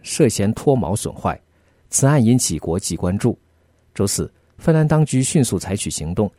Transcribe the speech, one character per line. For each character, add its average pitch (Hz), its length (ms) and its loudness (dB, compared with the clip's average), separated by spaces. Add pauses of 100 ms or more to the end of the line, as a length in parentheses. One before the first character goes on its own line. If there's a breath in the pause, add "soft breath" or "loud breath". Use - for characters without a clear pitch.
涉 - 240 2
嫌 104 260 -2
脱 135 240 0
锚 92 160 -4
损 - 180 -6
坏。 - 240 -6 (540)
此 - 160 2
案 143 180 4
引 120 140 6
起 87 180 -2
国 82 220 -4
际 - 160 -6
关 90 240 -2
注。 117 180 0 (560)
周 - 140 -2
四， - 260 -4 (260)
芬 - 140 0
兰 156 140 4
当 156 180 4
局 131 200 0
迅 147 180 2
速 107 160 0
采 95 160 -6
取 101 160 -4
行 78 240 -8
动， 101 240 -2